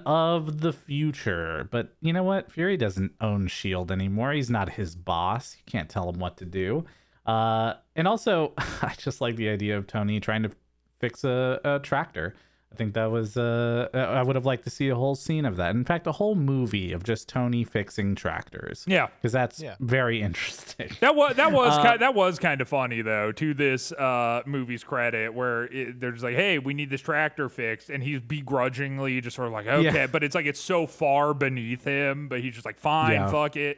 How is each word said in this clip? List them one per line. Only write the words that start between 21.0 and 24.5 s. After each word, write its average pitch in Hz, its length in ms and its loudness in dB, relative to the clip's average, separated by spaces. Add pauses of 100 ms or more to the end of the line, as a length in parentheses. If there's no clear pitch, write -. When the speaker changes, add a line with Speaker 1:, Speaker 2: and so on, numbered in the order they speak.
Speaker 2:
wa-, 285 180 4
that 294 180 4
was 247 260 6
Speaker 1:
Uh, 240 140 8
Speaker 2:
ki-, 233 80 6
that 254 160 4
was 185 240 4
kind 147 220 2
of 120 60 -2
funny, 123 360 0
though, 107 300 0
to 151 200 -2
this, 135 380 0
uh, 123 560 0
movie's 123 360 -4